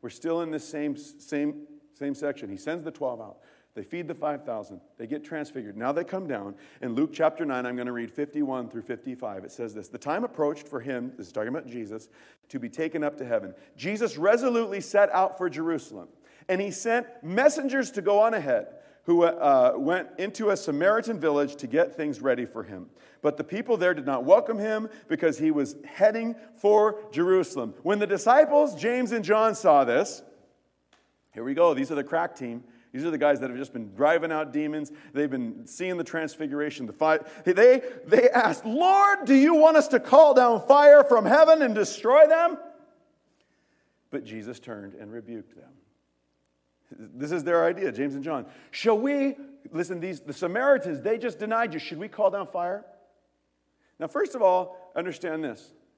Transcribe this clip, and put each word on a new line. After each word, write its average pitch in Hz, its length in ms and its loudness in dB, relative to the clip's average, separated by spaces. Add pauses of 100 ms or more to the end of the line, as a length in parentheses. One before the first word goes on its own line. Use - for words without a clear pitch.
We're 120 100 -14
still 165 300 -6
in 160 100 -8
this 151 140 -10
same, 147 300 -8
same, - 680 -10 (300)
same 139 220 -10
section. 139 320 -10
He 98 100 -12
sends 160 260 -10
the 160 80 -12
twelve 127 280 -10
out. 104 200 -20 (340)
They 104 100 -14
feed 165 260 -12
the 170 40 -10
five 147 300 -8
thousand. 104 380 -12 (160)
They 117 100 -14
get 147 160 -10
transfigured. 139 540 -12
Now 123 160 -4
they 165 100 -4
come 190 240 -10
down. 101 280 -8 (260)
In 120 120 -8
Luke 147 200 -2
chapter 160 320 -2
nine, 127 200 -6
I'm 123 120 -8
gonna 123 160 -8
read 117 180 -10
fifty-one 143 580 -8
through 120 120 -12
fifty-five. 117 640 -12
It - 60 -18
says 113 220 -12
this, 104 140 -16
"The - 100 -18
time 175 280 -6
approached 147 420 -6
for 127 140 -12
him," 127 360 -10
this 98 100 -16
is - 60 -20
talking 107 160 -6
about 127 180 -10
Jesus, 110 420 -14 (400)
"to 135 100 -12
be 120 100 -10
taken 160 340 -8
up 147 140 -6
to 131 80 -12
heaven. 107 300 -6 (220)
Jesus 208 400 -6
resolutely 226 640 0
set 202 300 2
out 185 260 0
for 180 120 -4
Jerusalem, 139 600 -8 (400)
and 185 100 -2
he 202 100 -6
sent 233 380 -4 (160)
messengers 269 680 0
to 202 100 -8
go 202 180 2
on 226 140 4
ahead, 139 340 -2 (360)
who, 170 200 4
uh, 131 540 4
went 160 400 -2
into 208 320 -4
a 190 80 0
Samaritan 208 600 -2
village 143 380 -2
to 131 120 -14
get 160 280 0
things 151 240 -8
ready 123 260 -2
for - 180 -14
him. 95 260 -16 (320)
But 147 160 -2
the 151 80 -8
people 226 320 -4
there 180 160 2
did 147 120 -6
not 131 200 -4
welcome 220 320 4
him 214 320 -6 (180)
because 160 300 0
he 156 120 -2
was 147 360 -4
heading 226 500 -2 (220)
for 208 400 2 (160)
Jerusalem." 165 600 -2 (100)
When 202 160 -2
the 208 80 -2
disciples, 269 680 2
James 226 380 -4
and 226 100 -4
John, 214 320 0
saw 143 300 4
this, 123 380 -2 (1080)
here 113 120 -12
we 139 80 -6
go. 165 200 4
These 135 160 -4
are 160 60 -6
the 143 80 -4
crack 165 320 -4
team. 120 300 -12 (280)
These 135 120 -8
are 170 40 -4
the 156 80 -6
guys 143 220 2
that 131 100 -6
have 123 80 -12
just 135 140 -12
been 107 240 -12
driving 160 380 0
out 156 180 -6
demons. 151 400 -6 (220)
They've 147 160 -2
been 127 360 -8
seeing 185 300 -8
the 170 80 -6
transfiguration. 151 840 -8
The 107 40 -12
five, 156 540 -2
they, 240 360 6 (240)
they 233 260 6
asked, 226 340 0
"Lord, 381 580 4
do 262 100 4
you 285 220 6
want 311 220 8
us 294 120 4
to 254 120 2
call 294 320 8
down 240 340 4
fire 294 340 10
from 240 240 4
heaven 311 360 8
and 240 120 0
destroy 247 540 6
them?" 330 300 2 (1500)
But 139 160 -10
Jesus 110 340 -14
turned 101 360 -16
and 104 140 -20
rebuked 113 460 -16
them. - 140 -20 (1300)
This 127 320 -12
is 165 140 -6
their 170 180 2
idea, 175 300 -2
James 135 200 -6
and 139 120 -12
John. 143 200 -8 (260)
"Shall 214 260 0
we," 277 400 -2 (340)
listen, 170 300 -8
these, 175 180 -10
the 147 140 -14
Samaritans, 185 680 0
they 220 160 -2
just 233 220 -8
denied 220 340 -4
you. 156 60 -8
"Should - 200 -14
we 208 100 -12
call 202 200 0
down 196 180 -4
fire?" 185 360 -8 (1160)
Now, 160 80 -8
first - 280 -6
of 240 60 -4
all, 180 560 0
understand 160 480 -8
this. 110 260 -12 (260)